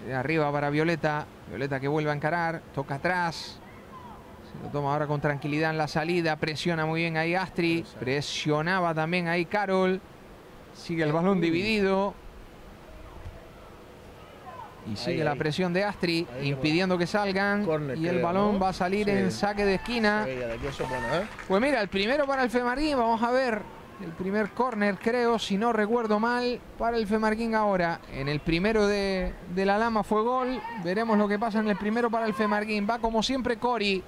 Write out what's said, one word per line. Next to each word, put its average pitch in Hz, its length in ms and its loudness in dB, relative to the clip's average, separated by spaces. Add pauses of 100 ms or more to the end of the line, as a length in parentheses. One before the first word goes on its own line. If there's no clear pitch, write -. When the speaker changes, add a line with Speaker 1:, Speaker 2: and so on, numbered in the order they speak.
Speaker 1:
De 123 100 -4
arriba 151 360 2
para 143 200 0
Violeta. 151 560 0 (200)
Violeta 135 320 -4
que 135 80 -4
vuelve 151 220 0
a 147 60 0
encarar. 165 460 -2 (120)
Toca 139 220 -4
atrás. 170 640 -2 (920)
Se 139 140 -12
lo - 60 -10
toma 143 220 -2
ahora 151 120 0
con 147 160 -2
tranquilidad 147 480 0
en 160 80 -2
la 151 100 0
salida. 165 500 0
Presiona 156 500 0
muy 160 140 0
bien 165 160 0
ahí 165 180 0
Astri. 170 440 0
Speaker 2:
Exacto. - 200 -10
Speaker 1:
Presionaba 151 960 0
también 170 320 0
ahí 170 180 2
Carol. 190 560 2 (720)
Sigue 165 300 -2
el 151 100 2
balón 180 240 4
Speaker 2:
Uy. 175 60 2
Speaker 1:
dividido. 190 720 2 (2750)
Y 110 40 -8
Speaker 2:
Ahí, 104 60 -6
Speaker 1:
sigue - 260 -2
la 151 100 0
Speaker 2:
ahí. - 60 -4
Speaker 1:
presión 175 340 0
de 190 100 2
Astri, 175 520 0
Speaker 2:
Ahí, 139 140 -2
Speaker 1:
impidiendo 156 460 2
Speaker 2:
bueno. 175 100 0
Speaker 1:
que - 20 -6
salgan. 202 580 0
Speaker 2:
Córner, 151 320 0
Speaker 1:
Y 160 100 0
el 175 80 0
Speaker 2:
creo, 180 100 2
Speaker 1:
balón 196 280 4
Speaker 2:
¿no? 196 60 2
Speaker 1:
va 185 100 4
a 180 40 -2
salir 196 320 0
Speaker 2:
Sí. 202 60 2
Speaker 1:
en 190 200 2
saque 208 320 0
de 196 120 4
esquina. 214 500 2
Speaker 2:
Se - 80 -4
veía 123 140 -4
de 117 80 -4
aquí, 127 120 -4
eso 139 160 -4
es 139 60 -4
bueno, 127 160 -2 (100)
¿eh? 196 120 0 (200)
Speaker 1:
Pues 190 140 4
mira, 262 200 2
el 196 60 -2
primero 226 380 2
para 269 180 2
el 247 60 2
Femarguín. 247 480 2
Vamos 226 240 2
a 240 100 2
ver. 247 300 2 (420)
El 175 100 -8
primer 196 360 0
córner, 208 480 0
creo, 233 400 2
si 196 220 0
no 240 120 2
recuerdo 214 480 2
mal, 240 400 0 (200)
para 233 180 0
el 226 80 0
Femarguín 220 480 2
ahora. 190 460 2 (120)
En 135 180 -4
el 147 100 0
primero 202 480 4
de, 196 440 0 (220)
de 190 120 0
la 196 120 4
Lama 220 260 2
fue 214 200 2
gol. 254 360 0 (240)
Veremos 214 360 2
lo 208 80 4
que 202 100 2
pasa 220 220 0
en 214 80 2
el 202 100 2
primero 226 320 0
para 226 160 0
el 214 80 0
Femarguín. 208 560 0
Va 233 80 0
como 226 240 2
siempre 240 360 0
Cori. 208 500 2